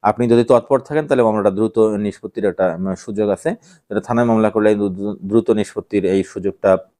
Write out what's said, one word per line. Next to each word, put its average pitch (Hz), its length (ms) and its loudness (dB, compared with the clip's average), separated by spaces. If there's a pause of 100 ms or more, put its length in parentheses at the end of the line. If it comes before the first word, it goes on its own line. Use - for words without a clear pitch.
আপনি 110 240 0
যদি 117 160 4
তৎপর 127 360 4
থাকেন, 147 280 -4
তাহলে 131 160 2
মামলাটা 107 260 2
দ্রুত 110 300 -2
নিষ্পত্তির 104 680 -2
একটা, 92 300 0
উম, 92 200 -4
সুযোগ 104 340 -4
আছে। 101 200 -2 (400)
যেটা 104 120 -4
থানায় 120 260 0
মামলা 110 220 2
করলে 107 260 2
দ্রু-, 101 480 -4
দ্রুত 110 280 0
নিষ্পত্তির 104 540 -2
এই 104 180 2
সুযোগটা 95 540 0 (220)